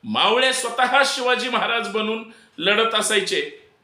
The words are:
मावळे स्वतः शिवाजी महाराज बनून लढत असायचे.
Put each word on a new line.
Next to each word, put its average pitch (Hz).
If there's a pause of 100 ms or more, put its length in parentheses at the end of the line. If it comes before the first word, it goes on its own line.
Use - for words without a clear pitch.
मावळे 208
स्वतः 254
शिवाजी 247
महाराज 220
बनून 214 (260)
लढत 214
असायचे. 202 (140)